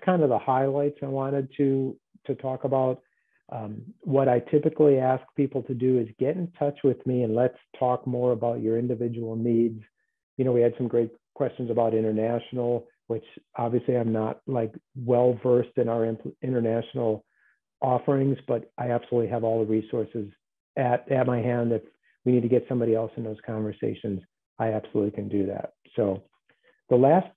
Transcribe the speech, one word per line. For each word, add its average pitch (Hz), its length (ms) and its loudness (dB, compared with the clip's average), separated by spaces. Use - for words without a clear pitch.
kind 180 180 2
of 143 60 4
the 113 100 2
highlights 135 640 0
I 139 40 -6
wanted 135 500 -4
to, 135 400 0
to 139 100 -4
talk 131 260 -6
about. 131 400 0
Um, 110 300 -10
what 135 280 2
I 120 120 4
typically 147 580 4
ask 131 240 0
people 135 280 -2
to 131 100 -8
do 127 260 2
is 113 80 -4
get 139 160 0
in 180 240 -6
touch 143 240 -2
with 127 240 0
me 123 160 0
and 110 120 0
let's 127 240 0
talk 127 260 0
more 123 280 0
about 117 280 -2
your 110 160 0
individual 117 600 -4
needs. 113 480 0
You 127 80 0
know, 127 60 2
we 120 120 4
had 120 140 2
some 123 120 -4
great 117 240 0
questions 123 360 -4
about 113 240 2
international, 117 920 -2
which 113 180 -6
obviously 120 400 0
I'm 117 160 0
not, 110 360 -2
like, 117 260 -2
well-versed 123 800 2
in 120 120 2
our 113 160 0
imp-, 113 380 -6
international 117 840 -2
offerings, 135 560 2
but 117 300 -4
I 123 120 -4
absolutely 120 400 0
have 117 140 -2
all 113 160 0
the 110 100 0
resources 110 580 -4
at, 123 360 0
at 127 160 2
my 120 120 0
hand. 120 300 0
If 113 120 0
we 127 80 2
need 123 100 4
to 120 60 -2
get 123 200 2
somebody 117 280 2
else 110 200 -4
in 120 60 -8
those 110 140 -8
conversations, 107 760 -6
I 113 140 0
absolutely 107 400 -2
can 101 160 -8
do 101 180 0
that. - 280 -8
So 101 300 -2
the 127 80 6
last 151 400 6